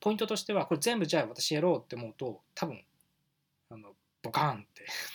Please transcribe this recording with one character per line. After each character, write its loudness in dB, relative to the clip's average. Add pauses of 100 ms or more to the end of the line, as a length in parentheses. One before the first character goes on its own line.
ポ 4
イ 2
ン -2
ト 2
と 0
し -2
て -4
は、 4
こ 0
れ 2
全 2
部 2
じ 2
ゃ 6
あ 0
私 -2
や 2
ろ 6
う -2
っ -18
て -10
思 -6
う -14
と、 -6 (140)
多 -4
分、 -8 (840)
あ -16
の、 -20 (280)
ボ -10
カ 0
ー 2
ン -12
っ -20
て、 -20 (300)